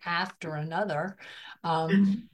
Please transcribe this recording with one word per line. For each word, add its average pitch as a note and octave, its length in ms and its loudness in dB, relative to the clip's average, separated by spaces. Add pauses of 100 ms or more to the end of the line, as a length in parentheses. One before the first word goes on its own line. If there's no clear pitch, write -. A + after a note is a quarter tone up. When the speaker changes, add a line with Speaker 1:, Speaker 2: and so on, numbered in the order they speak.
Speaker 1:
after F3 480 -4
another. E3 600 -2 (480)
Um, E3 260 2
Speaker 2:
And, G3 440 4